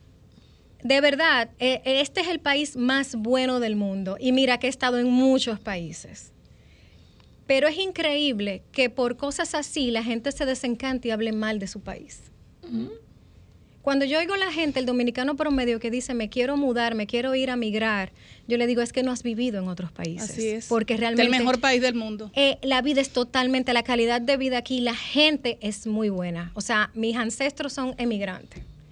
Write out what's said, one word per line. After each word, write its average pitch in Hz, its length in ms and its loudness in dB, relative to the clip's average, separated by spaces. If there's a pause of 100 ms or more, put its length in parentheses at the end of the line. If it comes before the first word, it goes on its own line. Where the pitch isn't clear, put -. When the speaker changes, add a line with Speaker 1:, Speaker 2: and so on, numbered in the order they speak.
(840)
Speaker 1:
de 269 180 4
verdad, 277 480 4 (100)
eh, 254 260 0
este 269 360 2
es 339 80 -2
el 339 100 -2
país 285 380 0
más 262 400 0
bueno 254 420 2
del 220 160 0
mundo. 196 460 -2
Y 254 100 2
mira 254 280 4
que 254 100 -2
he - 20 0
estado 254 300 0
en 247 100 2
muchos 254 480 4
países. 170 720 -10 (1160)
Pero 269 180 4
es 311 100 0
increíble 294 960 -2
que 254 180 2
por 247 280 -2
cosas 285 400 -4
así 285 340 -2
la 226 140 -2
gente 233 260 -4
se 277 140 -4
desencante 254 640 -4
y - 20 -2
hable 220 220 -2
mal 214 260 -2
de 196 80 -6
su 190 140 -12
país. - 400 -14 (420)
Speaker 2:
Ujú. 247 300 -6 (880)
Speaker 1:
Cuando 277 220 2
yo 277 140 2
oigo 349 160 0
a 392 40 0
la 381 140 -2
gente, 302 260 -2
el 262 80 -2
dominicano 247 500 0
promedio 262 440 0
que 233 100 -4
dice, 247 240 -4
"Me 220 140 -2
quiero 254 280 0
mudar, 240 380 2
me 214 140 -2
quiero 247 260 -2
ir 262 160 0
a 247 60 -2
migrar", 214 560 -2 (340)
yo 233 100 0
le 240 120 2
digo, 240 140 2
"Es 233 100 -4
que 254 100 0
no 254 80 0
has 247 140 -4
vivido 226 360 -2
en 185 80 -4
otros 180 220 -6
países". 170 400 -8
Speaker 3:
Así 226 200 -4
es. 220 160 -6
Speaker 1:
Porque 226 280 2
Speaker 3:
Del 220 60 0
Speaker 1:
realmente, 233 380 4
Speaker 3:
mejor 247 200 4
país 254 240 4
del 254 120 2
mundo. 214 420 -6
Speaker 1:
eh, 277 260 4
la 262 200 2
vida 277 180 2
es 269 100 -2
totalmente, 254 600 0
la 240 100 2
calidad 240 380 2
de 262 160 2
vida 262 220 0
aquí, 247 220 -2
la 240 140 0
gente 285 680 2
es 208 240 -6
muy 214 240 0
buena. 175 440 -4
O 208 60 -6
sea, 214 340 0
mis 220 220 -2
ancestros 269 560 -4
son 262 260 -4
emigrantes. 202 640 -6 (300)